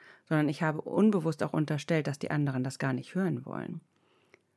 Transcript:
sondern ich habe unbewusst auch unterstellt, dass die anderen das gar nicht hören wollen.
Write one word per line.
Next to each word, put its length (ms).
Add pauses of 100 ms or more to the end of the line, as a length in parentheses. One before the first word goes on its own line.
(260)
sondern 220
ich 160
habe 180
unbewusst 640
auch 100
unterstellt, 540
dass 100
die 140
anderen 320
das 160
gar 140
nicht 200
hören 320
wollen. 360 (760)